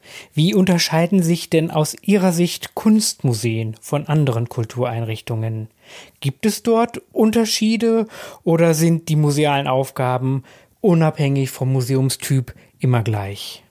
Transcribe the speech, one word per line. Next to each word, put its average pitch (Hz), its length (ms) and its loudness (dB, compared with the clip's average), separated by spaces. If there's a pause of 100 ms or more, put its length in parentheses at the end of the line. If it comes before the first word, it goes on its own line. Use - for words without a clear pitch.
(340)
Wie 165 200 2
unterscheiden 180 680 2
sich 165 280 -2
denn 165 220 0
aus 151 300 -2
Ihrer 190 300 2
Sicht 170 440 -2
Kunstmuseen 117 1040 0
von 147 260 -4
anderen 135 400 0
Kultureinrichtungen? 113 1200 -6 (520)
Gibt - 260 -4
es 208 180 -2
dort 233 380 0 (100)
Unterschiede 220 960 2 (360)
oder 165 300 4
sind 165 360 0
die 156 60 0
musealen 147 520 2
Aufgaben 131 760 -2 (380)
unabhängig 151 720 2
vom 131 220 -2
Museumstyp 131 800 0 (260)
immer 123 240 2
gleich? 101 680 -6